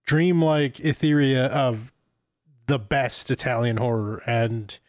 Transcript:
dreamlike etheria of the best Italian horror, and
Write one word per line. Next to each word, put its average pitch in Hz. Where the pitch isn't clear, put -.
dreamlike 156
etheria 139
of 123
the 143
best 127
Italian 120
horror, 113
and 117